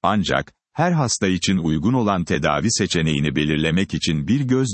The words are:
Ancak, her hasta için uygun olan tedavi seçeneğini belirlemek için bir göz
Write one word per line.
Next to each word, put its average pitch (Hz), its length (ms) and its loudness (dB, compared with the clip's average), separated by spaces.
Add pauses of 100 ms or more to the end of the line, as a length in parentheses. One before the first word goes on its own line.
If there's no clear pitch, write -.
Ancak, 85 500 0 (200)
her 175 200 0
hasta 131 360 0
için 95 280 0
uygun 82 360 0
olan 101 320 0
tedavi 78 480 0
seçeneğini 78 640 0
belirlemek 76 580 0
için 76 340 -2
bir 131 120 2
göz 127 340 0